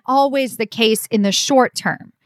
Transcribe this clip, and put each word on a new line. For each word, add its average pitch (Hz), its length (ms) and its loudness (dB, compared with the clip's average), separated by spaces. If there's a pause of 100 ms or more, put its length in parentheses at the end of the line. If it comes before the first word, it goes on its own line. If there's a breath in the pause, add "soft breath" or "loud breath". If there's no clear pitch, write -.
always 269 520 0
the 220 100 -4
case 220 400 -2
in 208 160 0
the 196 80 0
short 254 420 2
term. - 400 -8 (120 soft breath)